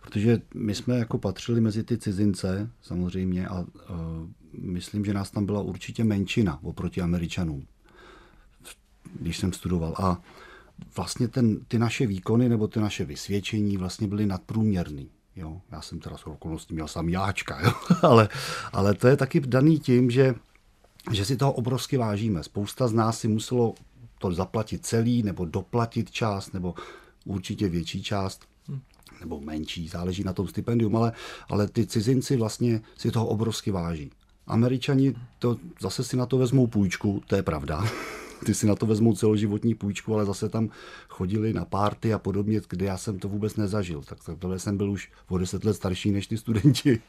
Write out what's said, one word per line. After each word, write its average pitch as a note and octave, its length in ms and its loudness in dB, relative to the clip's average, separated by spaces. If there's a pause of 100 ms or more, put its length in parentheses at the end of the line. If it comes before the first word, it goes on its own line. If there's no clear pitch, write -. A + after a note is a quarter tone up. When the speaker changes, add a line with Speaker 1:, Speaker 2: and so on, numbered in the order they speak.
Speaker 1:
protože A2 400 2 (140)
my G#2 200 -2
jsme B2 220 0
jako A#2+ 200 -2
patřili A#2 440 -2
mezi A2 220 2
ty A#2 140 -2
cizince, G2+ 720 0 (120)
samozřejmě, F2+ 680 -2
a, F2+ 180 -6 (240)
eh, F#2+ 40 -8 (680)
myslím, G2 440 -4
že G#2 80 0
nás G2 180 -4
tam G#2 140 0
byla G2+ 160 -2
určitě F#2 420 -6
menšina G2 600 2
oproti E2+ 380 -6
Američanům, E2+ 640 -2 (1500)
když E2+ 180 -4
jsem F#2 160 -2
studoval. E2 440 -2
A F#2 240 0 (760)
vlastně A2+ 320 -2
ten, A2+ 400 2
ty A#2 120 0
naše A#2 280 0
výkony A2 420 2
nebo G#2+ 180 2
ty A2 120 -4
naše G#2 260 -2
vysvědčení G2+ 720 -2
vlastně F#2 300 -4
byly G#2 180 0
nadprůměrný. F2+ 840 0 (260)
Jo? E2 260 -12 (100)
Já D#2 100 -12
jsem - 180 -12
teda D#2 180 -12
shodou D#2 180 -14
okolností D#2+ 380 -10
měl D#2+ 140 -6
sám E2 220 -4
jáčka, F#2+ 560 -2
jo? A#2 60 8 (160)
<laughs> F3 140 4
Ale, A#2 280 10 (440)
ale G2 200 4
to A#2+ 140 4
je C3+ 100 8
taky C3+ 220 2
daný C#3+ 400 6
tím, B2 320 4
že, C3 240 6 (760)
že G2 140 0
si C3 120 0
toho C#3 140 2
obrovsky B2+ 460 -2
vážíme. G#2 460 0
Spousta G#2 440 -4
z A2 60 0
nás A2+ 260 2
si A#2+ 80 -2
muselo A2 480 0 (440)
to G2 120 -2
zaplatit F#2 540 -4
celý, A#2 380 2
nebo F2+ 220 -2
doplatit A2+ 680 -2
část, G2+ 420 -4
nebo F2+ 220 -4 (500)
určitě G2 440 -2
větší E2+ 340 -4
část, G2 440 -4 (200)
Speaker 2:
Hmm. C#3 140 -8 (380)
Speaker 1:
nebo D#2 220 -10
menší, D#2 460 -8
záleží F2+ 360 -4
na F#2+ 100 -2
tom F2+ 140 -2
stipendium, G#2+ 480 0
ale, A2+ 160 2 (380)
ale G2+ 180 2
ty A#2 200 0
cizinci B2+ 500 2
vlastně A2+ 440 0 (160)
si A#2 140 0
toho A#2 160 2
obrovsky A2 440 -2
váží. E2+ 400 -4 (360)
Američani C3 640 2 (260)
to, A#2+ 180 0 (240)
zase G2+ 220 -4
si C3 140 -4
na B2 80 0
to C3 120 2
vezmou B2+ 300 6
půjčku, G2+ 600 2
to G#2 80 2
je G2 80 2
pravda. D#2 400 -2 (300)
<laughs> - 320 -14
Ty G#2+ 80 2
si G#2+ 140 2
na G2+ 80 6
to A#2 100 -2
vezmou A2 300 4
celoživotní G#2+ 600 2
půjčku, G2+ 380 -4
ale G#2+ 120 2
zase G2 240 -4
tam A2+ 200 0 (400)
chodili G#2+ 440 -2
na F2 120 -2
párty G#2 480 0
a G2 60 0
podobně, G#2 500 0
kde F2+ 160 -4
já F#2+ 120 -2
jsem F#2 220 -6
to G2 100 -6
vůbec G#2 260 -4
nezažil. F#2+ 460 -2
Tak - 220 -16
za E2+ 120 -10
prvé F#2 240 -4
jsem G2+ 180 -2
byl G2+ 140 0
už G2 200 -6 (160)
o F#2 100 -2
deset F#2 280 -2
let G#2+ 80 2
starší F#2+ 380 -2
než G2 160 -2
ty A2+ 100 -4
studenti. A#2 720 4